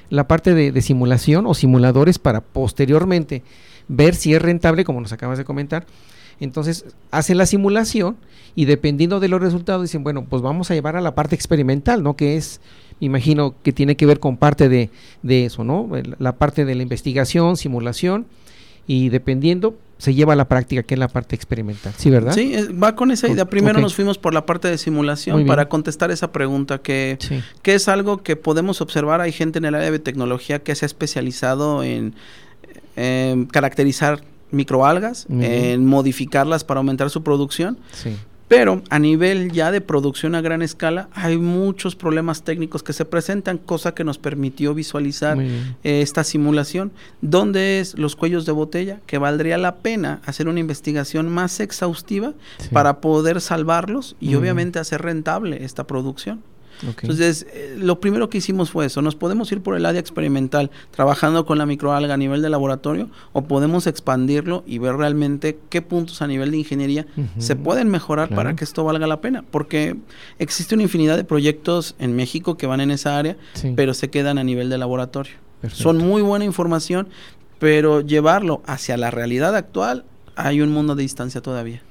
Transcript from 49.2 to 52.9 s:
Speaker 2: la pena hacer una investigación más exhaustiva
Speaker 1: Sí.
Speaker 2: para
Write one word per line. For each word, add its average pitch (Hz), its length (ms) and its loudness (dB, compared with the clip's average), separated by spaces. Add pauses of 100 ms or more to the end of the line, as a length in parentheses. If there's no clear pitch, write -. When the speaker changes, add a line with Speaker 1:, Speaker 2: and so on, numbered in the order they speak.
Speaker 2:
la 180 180 0
pena 185 500 -4
hacer 156 220 -4
una 165 140 -2
investigación 151 640 -4
más 175 320 -2
exhaustiva 202 760 -4 (240)
Speaker 1:
Sí. - 120 -12
Speaker 2:
para 143 300 2